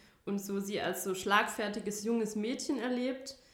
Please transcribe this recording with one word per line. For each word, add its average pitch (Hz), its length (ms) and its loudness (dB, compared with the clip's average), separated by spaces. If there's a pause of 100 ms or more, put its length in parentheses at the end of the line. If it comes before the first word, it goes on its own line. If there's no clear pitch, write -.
(260)
und 202 120 0
so 196 220 -2
sie 196 220 -2
als 185 200 0
so 190 120 -2
schlagfertiges 208 880 2
junges 220 320 0
Mädchen 247 420 0
erlebt 247 580 -2 (180)